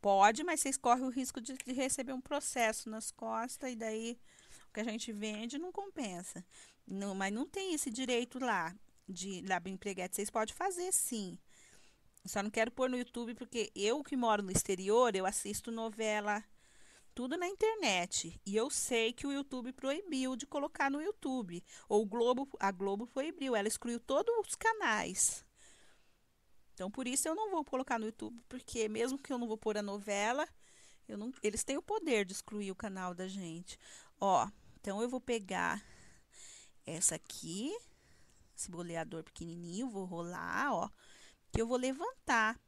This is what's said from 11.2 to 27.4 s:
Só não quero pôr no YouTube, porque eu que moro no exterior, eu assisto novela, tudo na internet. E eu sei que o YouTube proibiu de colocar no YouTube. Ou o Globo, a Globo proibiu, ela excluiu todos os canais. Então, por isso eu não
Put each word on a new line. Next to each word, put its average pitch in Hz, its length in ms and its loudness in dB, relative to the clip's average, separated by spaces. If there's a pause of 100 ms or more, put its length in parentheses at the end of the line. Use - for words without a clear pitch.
Só 202 160 -2
não 208 80 -2
quero 226 220 2
pôr 262 180 2
no 254 80 0
YouTube, 240 380 -4
porque 233 400 -4
eu 240 280 2
que 285 120 -4
moro 226 260 6
no 190 100 -2
exterior, 196 640 4
eu 190 100 2
assisto 208 460 -2
novela, 214 720 0 (680)
tudo 262 240 -2
na 359 100 0
internet. 311 1000 2
E 196 100 -2
eu 233 140 4
sei 233 420 2
que 262 160 -6
o 277 40 0
YouTube 262 420 -4
proibiu 269 640 0
de 254 120 -6
colocar 285 420 0
no 285 120 0
YouTube. 254 640 -4 (240)
Ou 208 160 6
o - 20 0
Globo, 240 420 2 (120)
a 196 120 4
Globo 196 340 -2
proibiu, 269 500 -2
ela 202 120 4
excluiu 233 320 -2
todos 339 380 2
os - 180 -2
canais. 302 880 2 (1300)
Então, 185 160 -4
por 247 180 -4
isso 254 200 0
eu 320 80 2
não 427 160 -2